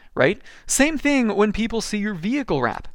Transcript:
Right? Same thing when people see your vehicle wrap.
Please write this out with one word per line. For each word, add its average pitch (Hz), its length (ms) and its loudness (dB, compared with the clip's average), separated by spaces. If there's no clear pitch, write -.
Right? 151 260 2
Same 294 320 2
thing 262 380 2
when 208 160 4
people 220 300 -2
see - 160 -4
your 208 160 -4
vehicle 190 480 -2
wrap. 110 340 -2